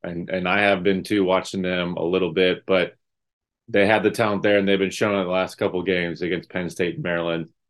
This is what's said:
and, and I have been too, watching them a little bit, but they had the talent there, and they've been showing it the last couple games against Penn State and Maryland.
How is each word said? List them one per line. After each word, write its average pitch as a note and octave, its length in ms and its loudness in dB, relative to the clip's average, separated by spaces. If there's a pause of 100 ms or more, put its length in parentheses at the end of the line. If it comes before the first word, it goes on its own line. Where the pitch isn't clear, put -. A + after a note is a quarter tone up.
and, F2 280 -8
and F2+ 180 -2
I G2 120 2
have G2 240 2
been F#2+ 180 2
too, G2+ 220 0
watching F#2 380 0
them F2+ 340 -2
a - 80 -4
little F2 280 0
bit, F2+ 320 2
but F#2 300 0 (720)
they G2+ 220 2
had G#2+ 160 4
the G#2 80 4
talent G#2 320 -2
there, G#2 120 4
and G2+ 120 2
they've G2 100 4
been F#2+ 120 0
showing G2+ 300 0
it F#2 40 0
the F2 60 -4
last F#2 260 -2
couple F2+ 260 -2
games F2 400 -2
against F2 260 -4
Penn F2+ 220 -6
State F2 240 -4
and D#2+ 80 -10
Maryland. E2+ 460 -2 (220)